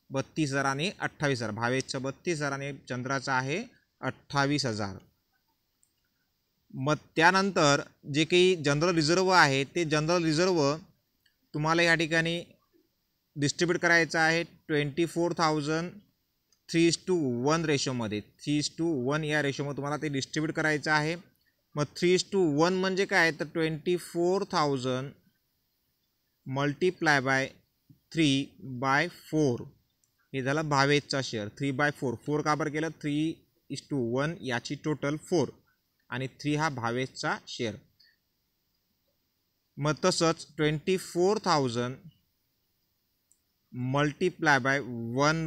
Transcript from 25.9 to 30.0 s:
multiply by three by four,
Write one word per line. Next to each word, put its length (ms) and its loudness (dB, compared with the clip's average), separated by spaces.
multiply 720 0
by 260 0
three 300 2
by 260 2
four, 580 -2